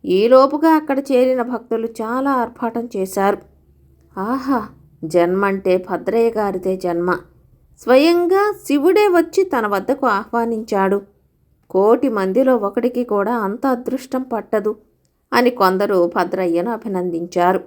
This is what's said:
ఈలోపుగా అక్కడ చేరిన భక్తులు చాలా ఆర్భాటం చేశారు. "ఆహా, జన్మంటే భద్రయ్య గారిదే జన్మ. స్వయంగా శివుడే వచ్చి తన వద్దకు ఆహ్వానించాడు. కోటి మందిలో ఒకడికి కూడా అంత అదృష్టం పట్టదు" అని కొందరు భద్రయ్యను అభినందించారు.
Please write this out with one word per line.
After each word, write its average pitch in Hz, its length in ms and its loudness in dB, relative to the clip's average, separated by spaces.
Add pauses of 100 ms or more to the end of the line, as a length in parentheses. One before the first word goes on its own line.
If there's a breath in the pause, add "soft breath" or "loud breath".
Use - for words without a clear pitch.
ఈలోపుగా 262 640 4
అక్కడ 302 300 2
చేరిన 254 420 2
భక్తులు 233 460 -4
చాలా 233 440 -4
ఆర్భాటం 233 640 -4
చేశారు. 196 400 -2 (840)
"ఆహా, 247 480 -4 (360)
జన్మంటే 185 880 0
భద్రయ్య 226 380 0
గారిదే 190 480 -2
జన్మ. 175 400 -2 (640)
స్వయంగా 349 760 4 (120)
శివుడే 349 420 2
వచ్చి 349 360 2
తన 247 240 -2
వద్దకు 202 380 -2
ఆహ్వానించాడు. 220 960 -2 (680)
కోటి 226 400 2
మందిలో 226 480 2
ఒకడికి 240 460 -2
కూడా 208 320 -2
అంత 220 320 -4
అదృష్టం 254 540 -4
పట్టదు" 214 540 -4 (580)
అని 247 160 4
కొందరు 190 680 2
భద్రయ్యను 180 560 -2
అభినందించారు. 180 960 -2